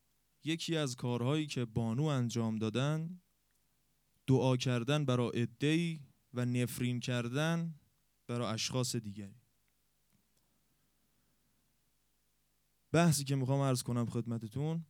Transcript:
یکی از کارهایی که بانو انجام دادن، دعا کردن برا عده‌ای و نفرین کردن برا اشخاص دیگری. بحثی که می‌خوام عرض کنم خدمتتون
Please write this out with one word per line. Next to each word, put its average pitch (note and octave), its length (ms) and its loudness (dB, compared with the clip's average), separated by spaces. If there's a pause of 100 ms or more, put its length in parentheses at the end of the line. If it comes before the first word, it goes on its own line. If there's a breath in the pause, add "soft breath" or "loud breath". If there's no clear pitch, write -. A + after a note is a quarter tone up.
(440)
یکی E3 340 -2
از C3+ 180 0
کارهایی B2+ 520 0
که B2+ 180 -4
بانو A#2 380 0
انجام A#2 520 0
دادن، D3 680 -2 (1040)
دعا C3 300 4
کردن C3 480 0
برا B2 240 2
عده‌ای D#3 720 0 (340)
و B2 120 -2
نفرین B2 540 0
کردن D3 760 -2 (520)
برا A#2+ 220 -2
اشخاص B2 460 -2
دیگری. G#2 400 -8 (3500)
بحثی D3 320 6
که C#3 120 0
می‌خوام C3+ 260 2
عرض C3 220 2
کنم A#2+ 220 0
خدمتتون A#2 840 -4